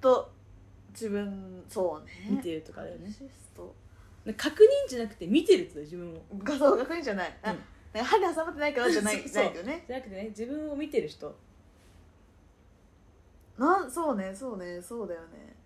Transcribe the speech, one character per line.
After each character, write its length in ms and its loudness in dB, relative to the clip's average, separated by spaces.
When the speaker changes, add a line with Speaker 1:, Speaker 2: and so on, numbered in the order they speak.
Speaker 1:
と 320 4
自 180 -8
分、 600 -6
そ 340 -2
う 40 -20
ね。 220 -12
Speaker 2:
見 100 2
て 140 -4
る 100 -6
と 100 -18
か 100 -14
だ 60 -10
よ 60 -12
ね。 80 -14
Speaker 1:
ナ 40 -14
ル 60 -10
シ 60 -18
ス 380 -20
ト。 180 -16
Speaker 2:
な 60 -6
ん 60 -6
か 140 -2
確 120 6
認 260 10
じ 120 -6
ゃ 20 -2
な 60 -4
く 80 -16
て 100 -10
見 180 4
て 140 8
る 40 -2
っ 20 -8
て 60 -10
こ 40 -20
と 0 -
だ 60 -10
よ、 60 -10
自 100 -12
分 180 -12
を。 300 -12
Speaker 1:
が-、 120 -2
そ 180 6
う、 40 4
確 160 -4
認 80 -6
じ 80 -4
ゃ 40 -2
な 120 -2
い。 160 -12
あ、 80 -4
Speaker 2:
う 40 -4
ん。 40 -10
Speaker 1:
な 80 -4
ん 40 -2
か 60 -4
歯 80 8
に 160 2
挟 100 -2
ま 80 -6
っ 20 -12
て 60 -8
な 80 0
い 60 -2
か 80 0
ら 80 4
じ 100 4
ゃ 20 2
な 100 2
い、 60 0
Speaker 2:
<laughs> 0 -
そ 60 -10
う 40 -12
そ 120 0
う。 60 4
Speaker 1:
な 40 -2
い 60 -8
よ 80 -8
ね。 200 -6
Speaker 2:
じ 80 -10
ゃ 40 -6
な 60 -8
く 80 -16
て 40 -12
ね、 140 -8
自 180 -10
分 240 -6
を 60 -6
見 120 -6
て 120 -2
る 80 -2
人。 280 -14
Speaker 1:
な-、 320 4
そ 220 0
う 40 -2
ね、 160 -4
そ 200 -8
う 60 -8
ね、 220 -8
そ 240 -10
う 40 -6
だ 60 -8
よ 80 -12
ね。 440 -20